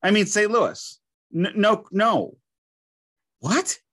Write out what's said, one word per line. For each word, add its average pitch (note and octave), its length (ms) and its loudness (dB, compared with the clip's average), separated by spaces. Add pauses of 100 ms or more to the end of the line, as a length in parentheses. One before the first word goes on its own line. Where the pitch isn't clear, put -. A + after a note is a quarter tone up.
I F#3+ 100 0
mean, G#3 140 4
Saint G#3 260 0
Louis. F#3 480 -2 (360)
N-, F3 200 -2
no, G#3 360 2
no. F#3+ 460 0 (1000)
What? B3+ 400 -2 (120)